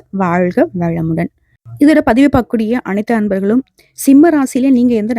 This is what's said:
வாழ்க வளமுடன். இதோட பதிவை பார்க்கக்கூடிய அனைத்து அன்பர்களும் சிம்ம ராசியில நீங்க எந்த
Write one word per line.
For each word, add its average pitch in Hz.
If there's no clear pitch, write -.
வாழ்க 180
வளமுடன். 165
இதோட 302
பதிவை 269
பார்க்கக்கூடிய 233
அனைத்து 214
அன்பர்களும் 202
சிம்ம 285
ராசியில 269
நீங்க 240
எந்த 220